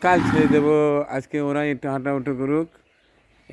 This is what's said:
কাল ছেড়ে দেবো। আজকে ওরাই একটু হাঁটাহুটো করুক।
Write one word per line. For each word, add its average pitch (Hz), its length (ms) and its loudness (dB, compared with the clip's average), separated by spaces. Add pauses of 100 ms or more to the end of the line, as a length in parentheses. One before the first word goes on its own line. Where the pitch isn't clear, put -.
কাল 180 140 4 (100)
ছেড়ে 156 260 4
দেবো। 151 200 4 (420)
আজকে 135 200 -8 (100)
ওরাই 147 280 -2
একটু 127 200 -8
হাঁটাহুটো 139 460 -4
করুক। 151 280 -2 (840)